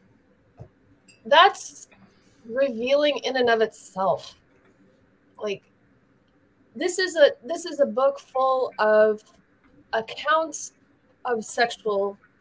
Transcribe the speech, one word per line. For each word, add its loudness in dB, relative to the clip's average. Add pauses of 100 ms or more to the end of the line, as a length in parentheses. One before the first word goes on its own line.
(1300)
that's 4 (580)
revealing 0
in -4
and 2
of 4
itself. -4 (1040)
Like, -8 (1120)
this -4
is -4
a, 6 (140)
this -6
is -6
a 4
book 0
full -2
of 4 (680)
accounts -4 (500)
of -4
sexual -2 (240)